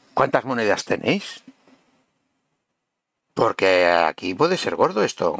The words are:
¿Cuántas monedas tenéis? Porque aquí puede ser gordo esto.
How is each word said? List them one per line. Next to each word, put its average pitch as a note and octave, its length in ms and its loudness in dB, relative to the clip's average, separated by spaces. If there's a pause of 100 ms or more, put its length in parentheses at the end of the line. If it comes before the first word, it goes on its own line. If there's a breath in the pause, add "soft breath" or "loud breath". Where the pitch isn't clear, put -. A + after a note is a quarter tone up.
(140)
¿Cuántas C3+ 320 0
monedas A2+ 400 -2
tenéis? - 580 -4 (1900)
Porque F#2+ 500 2
aquí E2+ 480 2
puede D#3+ 240 0
ser E2+ 180 -6
gordo E3+ 280 0
esto. E2+ 360 -2